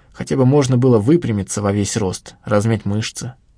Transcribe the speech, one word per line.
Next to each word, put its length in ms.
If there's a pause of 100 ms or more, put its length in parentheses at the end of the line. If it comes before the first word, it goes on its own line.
(120)
хотя 240
бы 100
можно 320
было 220
выпрямиться 640
во 100
весь 260
рост, 460
размять 420
мышцы. 480 (240)